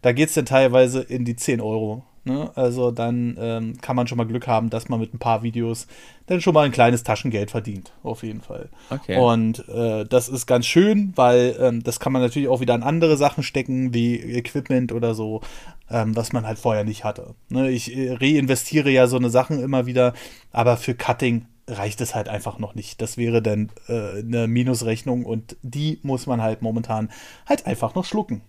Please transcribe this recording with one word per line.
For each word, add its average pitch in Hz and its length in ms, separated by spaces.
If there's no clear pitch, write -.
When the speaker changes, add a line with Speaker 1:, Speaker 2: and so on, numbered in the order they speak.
Speaker 1:
Da 123 120
geht's 143 220
dann 135 120
teilweise 131 540
in 123 240
die 120 100
zehn 117 260
Euro. 110 440
Ne? 139 300
Also 123 380
dann, 120 480
ähm, 113 400
kann 127 160
man 123 100
schon 120 100
mal 117 100
Glück 117 200
haben, 113 240
dass 113 180
man 117 120
mit 110 120
ein 120 60
paar 113 240
Videos 117 460
dann 180 140
schon 165 140
mal 151 100
ein 139 60
kleines 120 320
Taschengeld 107 480
verdient, 101 420
auf - 180
jeden 110 200
Fall. - 260
Speaker 2:
Okay. 127 280
Speaker 1:
Und, 113 500
äh, 110 360
das 123 240
ist 131 180
ganz 123 200
schön, 202 500
weil, 123 440
ähm, 117 220
das 117 160
kann 135 140
man 127 100
natürlich 127 260
auch 123 120
wieder 123 140
an 117 100
andere 156 320
Sachen 143 260
stecken, 127 500
wie 117 280
Equipment 123 720
oder 117 220
so, 110 260
ähm, 110 240
was 117 180
man 117 140
halt 107 140
vorher 107 240
nicht 107 180
hatte. - 320
Ne? 131 220
Ich, 123 260
äh, 131 160
reinvestiere 135 800
ja 127 180
so 127 80
eine 123 140
Sachen 127 300
immer 131 260
wieder, 123 260
aber 117 240
für 120 180
Cutting 117 520
reicht 104 320
es 120 140
halt 107 140
einfach 107 300
noch 110 160
nicht. - 260
Das 110 160
wäre 117 240
dann, 107 300
äh, 104 300
eine 117 300
Minusrechnung 120 760
und 113 380
die 143 400
muss 135 240
man 117 160
halt 113 180
momentan 110 500
halt - 200
einfach - 280
noch 185 100
schlucken. 202 440